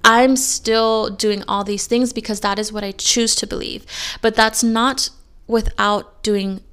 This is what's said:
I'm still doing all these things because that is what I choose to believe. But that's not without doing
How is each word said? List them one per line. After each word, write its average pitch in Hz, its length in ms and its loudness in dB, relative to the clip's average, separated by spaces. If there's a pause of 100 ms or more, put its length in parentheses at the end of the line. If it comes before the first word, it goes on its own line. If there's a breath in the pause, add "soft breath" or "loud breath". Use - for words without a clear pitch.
I'm 247 320 6
still 220 760 0
doing 202 360 -2
all 202 160 -2
these 202 240 -4
things 240 260 0
because 214 280 -6
that 202 180 -2
is 214 140 -6
what 208 120 -8
I 196 80 -8
choose 226 440 0
to - 100 -4
believe. - 380 -8 (380 loud breath)
But 226 120 2
that's 220 280 2
not 233 480 0 (360)
without 208 760 0
doing 196 400 -2 (100)